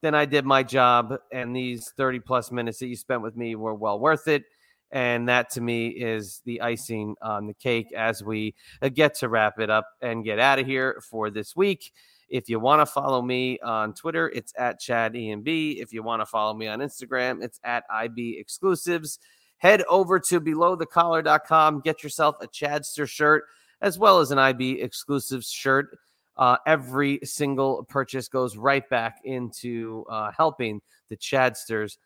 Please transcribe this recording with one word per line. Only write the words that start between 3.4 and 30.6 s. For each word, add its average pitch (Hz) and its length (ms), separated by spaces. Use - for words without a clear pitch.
were 110 200
well 104 240
worth 151 280
it. 147 180
And 120 360
that, 123 240
to 120 100
me, 117 280
is 113 560
the 120 160
icing 110 600
on 104 240
the 104 80
cake 113 400
as 110 300
we, 107 320
uh, 135 80
get 143 260
to 131 120
wrap 110 320
it 107 100
up 107 160
and 117 220
get 107 160
outta 135 240
here 131 460
for 110 200
this 104 260
week. 190 360
If 131 180
you 113 120
wanna 143 260
follow 139 360
me 127 380
on 110 340
Twitter, 165 400
it's - 240
at 123 220
Chad 113 360
E 113 160
M 104 100
B. 151 400
If 113 100
you 110 120
wanna 113 220
follow 107 280
me 110 140
on 107 120
Instagram, 127 640
it's 120 200
at 120 260
I 110 180
B 117 320
Exclusives. 170 800
Head 196 320
over 185 300
to 175 200
below 165 360
the 165 100
collar 165 360
dot 151 240
com. 156 360
Get 156 220
yourself 151 360
a - 80
Chadster 147 640
shirt, 151 360
as 180 160
well 190 220
as 139 120
an 139 80
I 135 140
B 127 260
Exclusives 131 680
shirt. 135 480
Uh, 123 220
every 139 560
single 135 640
purchase 131 420
goes 127 300
right 135 320
back 113 340
into, 117 840
uh, 107 240
helping 127 480